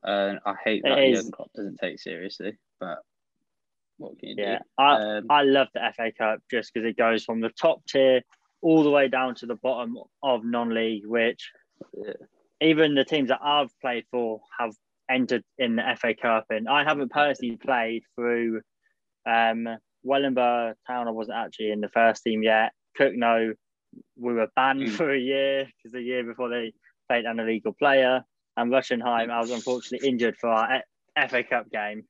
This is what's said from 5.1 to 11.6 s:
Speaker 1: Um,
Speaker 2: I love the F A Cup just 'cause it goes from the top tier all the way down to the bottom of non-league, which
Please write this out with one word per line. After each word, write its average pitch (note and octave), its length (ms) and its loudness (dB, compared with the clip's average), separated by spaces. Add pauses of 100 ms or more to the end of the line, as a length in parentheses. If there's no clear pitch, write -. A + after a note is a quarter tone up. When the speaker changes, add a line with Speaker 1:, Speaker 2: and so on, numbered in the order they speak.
Speaker 1:
Um, G#2+ 120 -8
Speaker 2:
I C#3+ 140 4
love C3+ 320 4
the - 100 -6
F A2+ 140 -4
A A2+ 140 -4
Cup A2 280 -2 (100)
just A2+ 220 -4
'cause A2+ 120 -4
it A2+ 120 -2
goes A2+ 280 2
from A2+ 160 -6
the A2+ 100 -2
top - 360 0
tier C3 360 4 (400)
all D#3+ 200 6
the D3 80 4
way C#3+ 180 4
down B2+ 280 -2
to A#2+ 100 -16
the A#2 100 -6
bottom A#2+ 400 -4 (260)
of B2 220 0
non-league, A2+ 600 -2
which A#2 440 -2 (420)